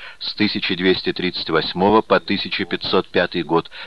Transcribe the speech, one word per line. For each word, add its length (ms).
с 140
тысяча 420
двести 380
тридцать 360
восьмого 520
по 180
тысяча 460
пятьсот 420
пятый 360
год, 280